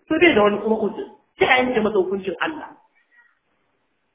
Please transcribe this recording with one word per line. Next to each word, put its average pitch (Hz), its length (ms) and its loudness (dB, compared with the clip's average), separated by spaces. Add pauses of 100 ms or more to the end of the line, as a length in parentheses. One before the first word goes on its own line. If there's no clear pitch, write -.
to 311 120 -2
bai 330 160 6
da 208 80 4
wani 208 160 0
kuma 220 160 -2
uzur. 220 320 -6 (320)
Sai 370 80 2
a 262 160 4
yanke 247 160 -2
masa 208 180 -2
hukuncin 185 420 -4
Allah. 156 360 -8 (1400)